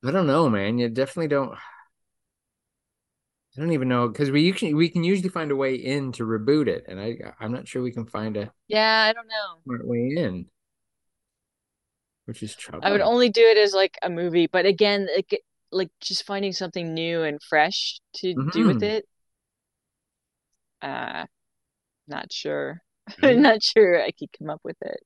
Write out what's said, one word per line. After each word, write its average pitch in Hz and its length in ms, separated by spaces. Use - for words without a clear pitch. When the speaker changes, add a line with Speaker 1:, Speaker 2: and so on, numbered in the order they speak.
Speaker 1:
I 127 60
don't 180 160
know, 147 240
man. 107 280
You 120 100
definitely 135 400
don't. 139 280
I 135 40
don't 165 120
even 131 160
know, 120 220
'cause 139 200
we 147 120
usually, 185 320
we 165 140
can 170 160
usually 185 240
find 160 220
a 139 60
way 135 180
in 131 380
to 117 120
reboot 113 440
it, - 200
and 92 120
I, 117 160
I'm 110 120
not 127 160
sure 127 140
we 123 100
can 117 140
find 107 300
a 104 160
Speaker 2:
Yeah, 220 360
I 220 80
don't 226 160
know. 202 360
Speaker 1:
smart 120 220
way 120 300
in, 95 340
which - 160
is 107 120
Speaker 2:
I 196 100
would 202 80
Speaker 1:
troubling. - 0
Speaker 2:
only 240 300
do 226 120
it 226 160
as, 202 160
like, 190 280
a 185 80
movie, 170 360
but 180 200
again, 202 480
like, - 280
like, 185 200
just - 240
finding 196 280
something 170 420
new 165 280
and 147 200
fresh - 580
to 180 180
do 226 160
with 135 160
Speaker 1:
Mm-hmm. - 0
Speaker 2:
it. 214 240
Uh, 123 440
not - 240
sure. 147 500
<laughs> - 160
Speaker 1:
Right. 269 300
Speaker 2:
Not 214 100
sure 180 400
I 98 100
could - 260
come 151 120
up 156 140
with 165 180
it. - 240